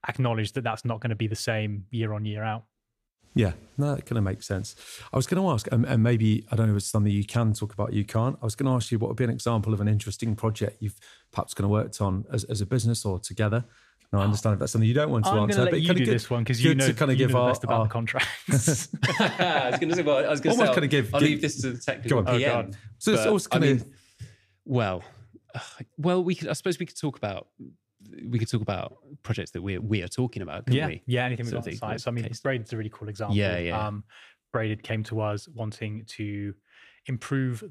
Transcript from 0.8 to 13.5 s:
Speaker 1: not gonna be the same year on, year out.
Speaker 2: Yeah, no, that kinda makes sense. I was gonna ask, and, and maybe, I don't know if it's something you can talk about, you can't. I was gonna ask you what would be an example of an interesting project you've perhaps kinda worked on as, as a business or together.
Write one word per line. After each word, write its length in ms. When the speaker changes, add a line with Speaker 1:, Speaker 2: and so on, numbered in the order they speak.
Speaker 1:
not 160
gonna 160
be 100
the 80
same 560
year 220
on, 100
year 200
out. 200
Speaker 2:
Yeah, 180
no, 180
that 100
kinda 160
makes 240
sense. 300
I 60
was 100
gonna 220
ask, 220
and, 140
and 160
maybe, 480
I 60
don't 120
know 80
if 20
it's 100
something 240
you 140
can 280
talk 200
about, 180
you 140
can't. 360
I 40
was 100
gonna 180
ask 180
you 80
what 100
would 80
be 80
an 60
example 420
of 80
an 80
interesting 460
project 460
you've 180
perhaps 220
kinda 140
worked 320
on 320
as, 140
as 160
a 40
business 380
or 160
together. 460